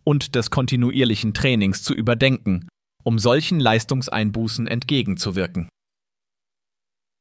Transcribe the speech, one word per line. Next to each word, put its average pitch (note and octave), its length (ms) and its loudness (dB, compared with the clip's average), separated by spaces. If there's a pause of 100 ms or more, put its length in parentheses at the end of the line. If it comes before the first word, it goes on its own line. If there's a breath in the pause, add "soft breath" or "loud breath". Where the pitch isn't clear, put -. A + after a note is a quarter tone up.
und D3 300 0
des A#2+ 160 0
kontinuierlichen B2 840 0
Trainings G#2+ 500 0
zu - 120 -2
überdenken, A2+ 760 0 (360)
um A2+ 140 2
solchen C#3+ 400 2
Leistungseinbußen A2+ 1080 0
entgegenzuwirken. G2 1040 -4 (1500)